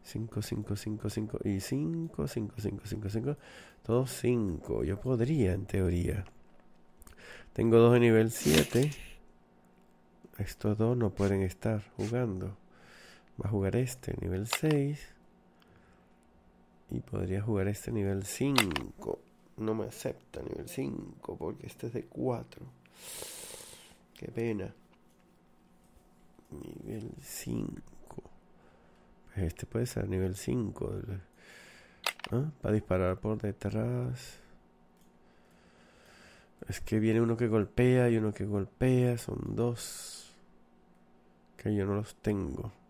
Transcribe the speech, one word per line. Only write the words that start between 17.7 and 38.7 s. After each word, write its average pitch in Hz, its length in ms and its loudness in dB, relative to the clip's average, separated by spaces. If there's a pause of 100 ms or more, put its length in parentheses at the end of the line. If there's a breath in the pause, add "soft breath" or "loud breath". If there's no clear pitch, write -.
nivel 98 320 0
cinco. - 960 -2 (380)
No 110 180 0
me 110 120 -4
acepta - 540 -8
nivel - 280 -10
cinco - 680 -8
porque - 320 -8
este - 200 -10
es 117 60 -8
de 117 120 -6
cuatro. 123 600 -6 (1500 loud breath)
Qué - 160 -14
pena. 110 440 -4 (1800)
Nivel - 640 -10 (100)
cinco. - 1000 -8 (1000 soft breath)
Pues 92 220 -4
este - 180 -6
puede 117 200 -2
ser 107 220 -4
nivel 92 300 -2
cinco. 98 560 -4 (1400 loud breath)
¿Ah? 143 200 0 (100)
Para 104 120 2
disparar 92 440 2
por 107 200 -2
detrás. 117 1040 -4 (2250 loud breath)
Es - 100 -6
que - 200 0
viene 110 200 4
uno 117 160 4
que 117 140 2
golpea 123 600 6
y 117 60 4
uno 107 180 2
que - 120 -6
golpea. 123 720 2